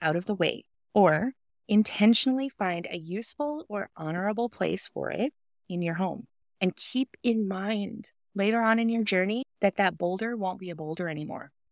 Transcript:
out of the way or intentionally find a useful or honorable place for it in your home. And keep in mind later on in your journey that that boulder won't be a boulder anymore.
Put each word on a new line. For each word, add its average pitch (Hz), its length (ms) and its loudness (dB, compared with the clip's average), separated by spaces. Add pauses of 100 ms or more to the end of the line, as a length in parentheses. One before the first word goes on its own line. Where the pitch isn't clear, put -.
out 156 140 0
of 175 100 -4
the 208 100 -2
way 170 300 -2 (280)
or 190 380 6 (360)
intentionally 226 800 4
find 175 420 -4
a - 80 -8
useful 233 720 -6
or 208 300 -8
honorable 196 520 -2
place - 380 -2
for - 220 -6
it 269 240 -2 (340)
in 175 140 -2
your 165 140 -2
home. 175 320 -2 (340)
And 185 140 2
keep - 480 -4
in 220 240 2
mind 202 640 -4 (240)
later 214 260 2
on 226 160 4
in 226 100 2
your 226 160 2
journey 202 400 0 (180)
that 190 160 2
that 180 200 2
boulder 190 400 -2
won't 190 220 -4
be 185 100 -8
a 170 60 -8
boulder 165 340 -6
anymore. 147 420 -8 (200)